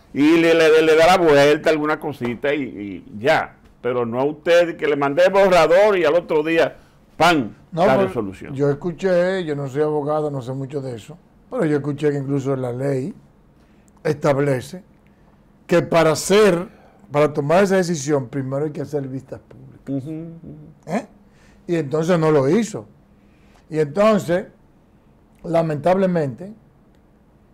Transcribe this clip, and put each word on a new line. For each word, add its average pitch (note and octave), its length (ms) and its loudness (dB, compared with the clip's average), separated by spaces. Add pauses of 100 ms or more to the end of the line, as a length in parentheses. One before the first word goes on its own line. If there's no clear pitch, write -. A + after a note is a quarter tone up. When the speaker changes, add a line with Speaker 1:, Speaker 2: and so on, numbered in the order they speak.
(140)
Speaker 1:
Y D3+ 240 2
le, E3 160 2
le, D#3+ 280 4
le D#3+ 140 4
da E3 120 6
la F#3 100 6
vuelta D3+ 520 4
alguna D3+ 300 -2
cosita C3 540 -6
y, D3+ 100 -4
y G2+ 560 -12
ya. B2+ 380 -2 (240)
Pero B2 240 -2
no A#2 160 -4
a - 20 0
usted E3 540 2
que D#3 100 -4
le D3 80 0
mandé C#3+ 320 2
borrador F#3+ 680 4
y E3+ 80 0
al D3 80 2
otro E3 280 0
día, D#3+ 360 0 (400)
¡pam!, D#3 360 2 (180)
Speaker 2:
No, E3+ 140 0
Speaker 1:
la C3 100 4
Speaker 2:
pero C3 120 0
Speaker 1:
resolución. G#2 460 -8
Speaker 2:
yo C#3 160 0
escuché, F3+ 720 -2
yo D3+ 120 -6
no C#3+ 120 -6
soy C3+ 140 -4
abogado, D3+ 500 -2
no C#3 100 -8
sé A#2+ 120 -10
mucho C3+ 280 -8
de C3 140 -10
eso, C3 220 -18 (320)
pero C#4+ 160 -4
yo D3 120 0
escuché D3 340 -2
que C#3 60 -4
incluso C#3 380 -4
la B2+ 160 -6
ley C3+ 420 -4 (920)
establece C#3+ 800 -2 (840)
que E3+ 160 2
para D#3+ 300 2
hacer, F#3+ 560 2 (440)
para C#3+ 220 2
tomar D#3 300 2
esa F#3+ 140 2
decisión, D3+ 500 -2
primero C#3 380 -6
hay D#3 60 -6
que C#3+ 100 -12
hacer C#3 260 -6
vistas C3 320 -12
públicas. C3+ 680 -12
Speaker 1:
Ujú, D#3+ 60 -12
ujú. E3 460 -16 (280)
Speaker 2:
¿Eh? F3 220 -6 (580)
Y F3 100 -2
entonces D#3+ 440 -2
no D#3+ 100 2
lo C#3+ 180 2
hizo. E3+ 380 -2 (840)
Y D#3 120 -4
entonces, F3 680 0 (960)
lamentablemente, E3+ 1120 -2 (1000)